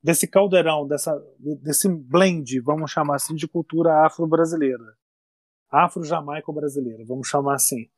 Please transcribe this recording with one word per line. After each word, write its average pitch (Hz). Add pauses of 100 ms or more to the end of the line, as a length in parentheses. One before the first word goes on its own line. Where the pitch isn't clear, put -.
desse 165
caldeirão, 160
dessa, 147 (200)
desse 147
blend, 156
vamos 147
chamar 147
assim, 139
de 160
cultura 160
afro-brasileira, 156 (760)
afro-jamaico-brasileira, 147
vamos 131
chamar 139
assim. 123